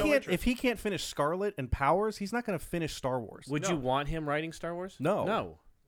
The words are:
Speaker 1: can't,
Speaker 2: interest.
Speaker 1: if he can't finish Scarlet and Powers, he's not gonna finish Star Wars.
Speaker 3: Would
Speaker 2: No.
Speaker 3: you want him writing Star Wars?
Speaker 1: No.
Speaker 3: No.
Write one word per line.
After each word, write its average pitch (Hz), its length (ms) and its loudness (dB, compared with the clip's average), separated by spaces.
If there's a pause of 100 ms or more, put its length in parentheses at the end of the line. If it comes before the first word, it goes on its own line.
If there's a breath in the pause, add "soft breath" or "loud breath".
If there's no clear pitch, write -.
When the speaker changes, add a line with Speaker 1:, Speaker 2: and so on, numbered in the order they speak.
Speaker 1:
can't, 302 100 6
Speaker 2:
interest. 262 200 2
Speaker 1:
if 170 100 0
he 247 100 4
can't 240 240 0
finish 202 260 -2
Scarlet 185 540 0
and 127 120 -4
Powers, 185 480 4
he's 196 140 -4
not 240 140 -2
gonna 180 140 -2
finish 165 340 -2
Star 127 260 -2
Wars. - 280 -12
Speaker 3:
Would 147 160 0
Speaker 2:
No. 190 60 2
Speaker 3:
you 175 60 2
want 135 320 2
him 156 200 -2
writing 156 240 0
Star 170 220 -8
Wars? 185 260 -8
Speaker 1:
No. 156 240 2
Speaker 3:
No. 117 340 -2 (300)